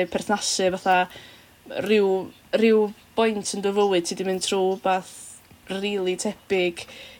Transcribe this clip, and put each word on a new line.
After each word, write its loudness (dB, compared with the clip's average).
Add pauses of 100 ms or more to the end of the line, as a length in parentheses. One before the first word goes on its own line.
perthnasu, 0
fatha, 2 (880)
ryw, 2 (240)
ryw 4 (220)
boint 0
yn -6
dy 0
fywyd, 2
ti -6
'di -4
mynd -2
trwy 0
wbath -2 (540)
rili -2
tebyg -2 (340)